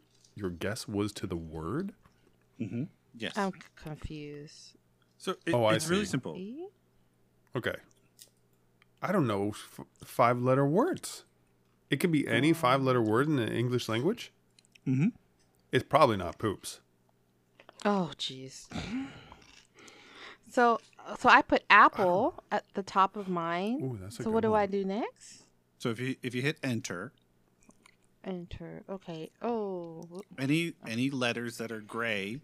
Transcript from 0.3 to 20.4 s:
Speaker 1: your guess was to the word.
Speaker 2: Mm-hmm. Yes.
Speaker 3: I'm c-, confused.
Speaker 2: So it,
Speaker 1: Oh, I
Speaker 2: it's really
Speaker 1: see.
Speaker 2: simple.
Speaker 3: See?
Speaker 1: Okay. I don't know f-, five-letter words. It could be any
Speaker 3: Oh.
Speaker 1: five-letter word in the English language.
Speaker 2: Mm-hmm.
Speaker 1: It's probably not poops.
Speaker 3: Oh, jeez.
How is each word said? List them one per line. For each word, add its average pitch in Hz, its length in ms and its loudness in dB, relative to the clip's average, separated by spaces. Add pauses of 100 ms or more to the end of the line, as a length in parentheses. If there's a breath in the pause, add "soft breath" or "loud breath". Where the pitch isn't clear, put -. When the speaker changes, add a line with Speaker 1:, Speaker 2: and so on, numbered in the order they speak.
Speaker 1:
your 98 140 -6
guess 95 380 -6
was 104 260 -2
to - 140 -8
the 90 80 -6
word. 82 580 -6 (640)
Speaker 2:
Mm-hmm. 120 260 -6 (300)
Yes. 110 220 -8
Speaker 3:
I'm 196 140 -2
c-, - 80 -16 (160)
confused. 147 1040 -14 (420)
Speaker 2:
So 190 160 -6 (100)
it, 165 80 0
Speaker 1:
Oh, 120 120 4
I 110 100 6
Speaker 2:
it's 131 120 0
really 196 180 2
Speaker 1:
see. - 60 -8
Speaker 2:
simple. 156 220 -4
Speaker 3:
See? 233 320 -12 (920)
Speaker 1:
Okay. 113 200 -2 (1200)
I 147 120 -4
don't 175 160 2
know 104 220 0
f-, - 320 -12 (220)
five-letter 127 640 4
words. 226 580 0 (680)
It 143 80 4
could 180 120 2
be 151 160 2
any 120 220 4
Speaker 3:
Oh. 165 60 4
Speaker 1:
five-letter 131 480 4
word 113 240 4
in 156 80 2
the 117 180 0
English 120 340 -2
language. 131 460 -2 (540)
Speaker 2:
Mm-hmm. 139 220 2 (640)
Speaker 1:
It's 123 160 2
probably 135 300 4
not 87 220 -8
poops. - 400 -6 (1080)
Speaker 3:
Oh, 196 320 0
jeez. 131 500 -12 (1800 loud breath)